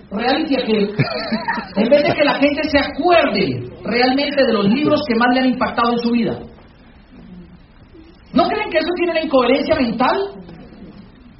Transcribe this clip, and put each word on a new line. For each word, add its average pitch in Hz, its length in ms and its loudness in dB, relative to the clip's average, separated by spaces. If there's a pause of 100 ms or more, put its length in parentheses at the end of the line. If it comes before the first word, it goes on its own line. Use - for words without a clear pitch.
(120)
reality 262 440 0
aquel? 202 400 0 (800)
En 226 140 2
vez 294 140 6
de 339 100 0
que 311 100 0
la 269 120 2
gente 294 340 0
se 285 100 2
acuerde 262 920 0 (140)
realmente 269 640 0
de 226 80 2
los 202 120 2
libros 294 420 2
que 233 80 0
más 240 180 2
le 262 80 2
han 262 80 2
impactado 233 440 0
en 233 60 0
su 233 120 -2
vida. 202 260 0 (2000)
¿No 349 140 2
creen 427 220 -2
que 330 80 -2
eso 320 180 0
tiene 339 160 0
una 320 100 -2
incoherencia 269 540 2
mental? 254 420 0 (1200)